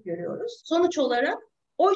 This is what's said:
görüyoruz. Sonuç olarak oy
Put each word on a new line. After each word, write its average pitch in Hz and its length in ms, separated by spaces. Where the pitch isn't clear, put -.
görüyoruz. - 600
Sonuç 339 320
olarak 254 400
oy 381 180